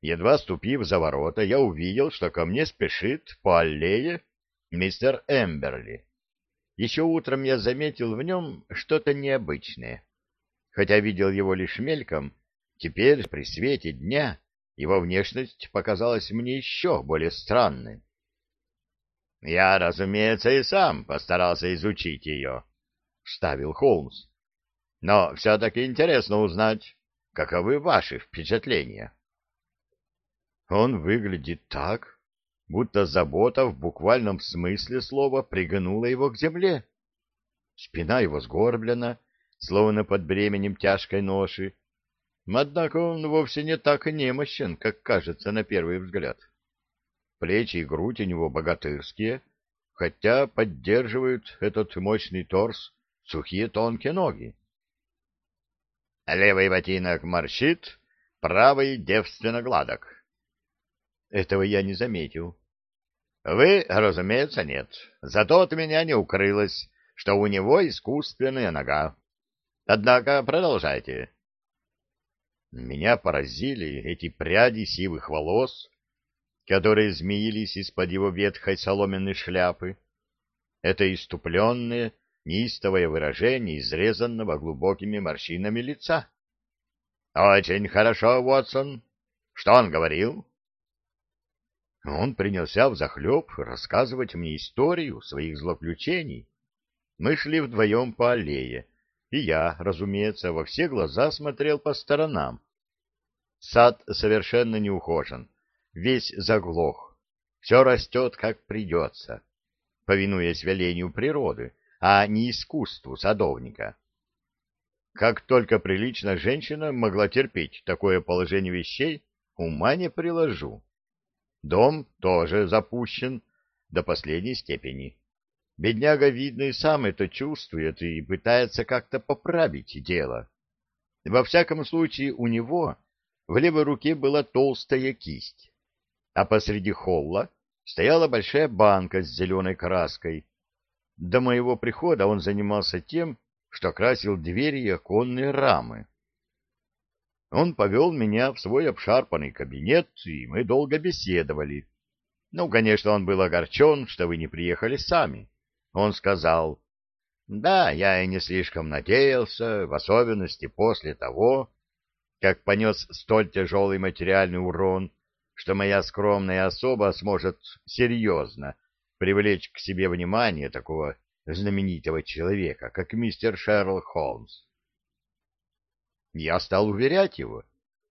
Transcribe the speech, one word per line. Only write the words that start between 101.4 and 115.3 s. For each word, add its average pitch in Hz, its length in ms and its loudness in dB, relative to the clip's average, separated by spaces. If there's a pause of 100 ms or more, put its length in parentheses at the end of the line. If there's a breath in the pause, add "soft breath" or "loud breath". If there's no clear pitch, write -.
по 147 140 -4
сторонам. 131 680 -2 (960)
Сад 120 520 6
совершенно 110 640 2
не 104 120 0
ухожен, 78 600 -4 (440)
весь 117 420 -2
заглох, 87 800 -2 (440)
всё 127 220 8
растёт, 123 520 2
как - 300 -4
придётся, 85 760 -4 (640)
повинуясь 98 580 2
велению 90 500 -2
природы, 123 600 -4 (280)
а 101 260 6
не 110 220 0
искусству - 640 -8
садовника. 69 800 -2 (1200)
Как 113 260 2